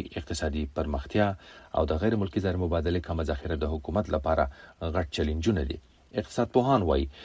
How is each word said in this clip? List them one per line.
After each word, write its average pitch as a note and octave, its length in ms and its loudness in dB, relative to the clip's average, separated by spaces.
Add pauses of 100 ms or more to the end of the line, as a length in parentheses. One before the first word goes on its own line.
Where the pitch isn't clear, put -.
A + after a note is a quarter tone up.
(200)
اقتصادي D#2 420 -2 (160)
پرمختیا D2+ 480 0 (520)
او D#2 120 4
د D#2 120 2
غیر A2+ 200 4
ملکي G2 220 -2
زر F2+ 180 2
مبادلې E2+ 460 0
کمه D#2+ 200 -2
ذخیره D#2 340 -4
د D2+ 120 0
حکومت E2 400 -2
لپاره D#2 320 2 (340)
غټ E2 260 -2 (120)
چیلنجونه D#2+ 500 2
دي. - 80 -6 (440)
اقتصاد - 360 -2
پوهان B2 320 4
وایي، C#2+ 160 4 (200)